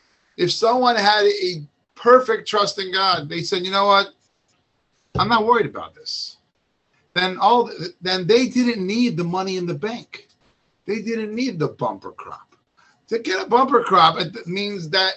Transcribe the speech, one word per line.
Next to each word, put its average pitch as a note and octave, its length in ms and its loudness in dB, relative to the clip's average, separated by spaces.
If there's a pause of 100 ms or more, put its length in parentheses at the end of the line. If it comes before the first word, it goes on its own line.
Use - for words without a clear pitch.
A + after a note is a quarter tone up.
(360)
if F3 160 -2
someone A#3+ 440 2
had G#3 280 4
a F3+ 380 0 (320)
perfect A#3+ 540 4
trust G3+ 320 0
in F#3 120 -8
God, F#3 360 0
they E3 140 -6
said, F3+ 220 -4
You F#3+ 60 -6
know G3+ 160 2
what? G3 220 4 (1080)
I'm G3+ 120 0
not A3 180 2
worried A3+ 200 4
about E2 280 -14
this. - 420 -14 (760)
Then F3+ 240 -2
all A#3 300 4
th-, - 220 -12 (100)
then F#3 260 -4
they B3 220 4
didn't A#3 380 0
need G#3+ 300 0
the F3 80 -2
money F#3 320 -4
in F3 100 -4
the E3+ 80 -4
bank. - 540 -10 (580)
They G#3 160 -4
didn't A3 320 -6
need A#3+ 240 -4
the D3 100 0
bumper G2+ 440 -8
crop. - 420 -20 (540)
To A3+ 100 -4
get G#3+ 260 -4
a - 40 -10
bumper B3 340 2
crop, E3 380 4
it D3+ 120 -6
th-, F3 140 -14
means F#3+ 440 -6
that F#3+ 260 0